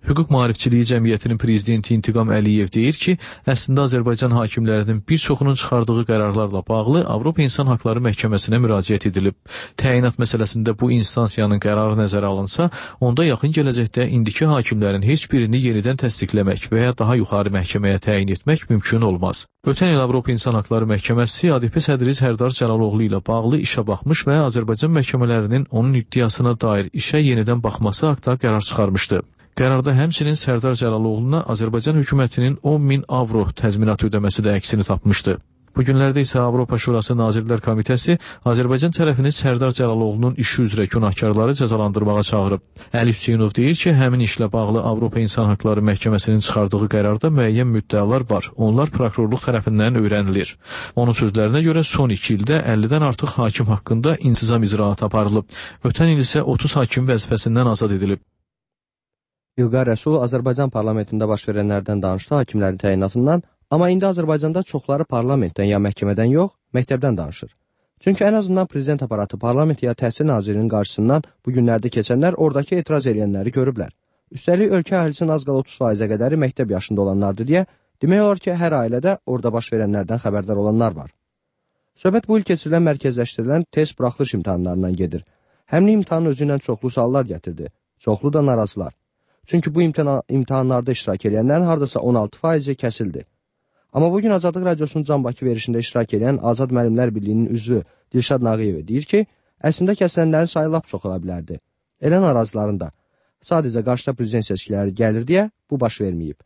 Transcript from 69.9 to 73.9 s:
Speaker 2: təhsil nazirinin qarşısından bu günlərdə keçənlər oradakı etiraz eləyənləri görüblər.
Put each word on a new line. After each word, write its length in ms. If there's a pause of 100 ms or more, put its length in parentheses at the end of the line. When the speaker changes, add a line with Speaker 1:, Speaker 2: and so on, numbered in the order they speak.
Speaker 2:
təhsil 320
nazirinin 480
qarşısından 480 (240)
bu 80
günlərdə 400
keçənlər 400
oradakı 480
etiraz 300
eləyənləri 420
görüblər. 380 (420)